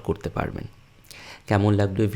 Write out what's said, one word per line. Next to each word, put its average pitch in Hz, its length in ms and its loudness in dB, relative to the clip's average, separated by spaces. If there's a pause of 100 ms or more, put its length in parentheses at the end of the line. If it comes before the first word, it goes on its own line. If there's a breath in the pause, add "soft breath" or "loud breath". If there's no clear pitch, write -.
করতে 82 280 -4
পারবেন। - 300 -4 (840 loud breath)
কেমন 104 220 4 (100)
লাগলো 101 260 0
এই 98 100 -2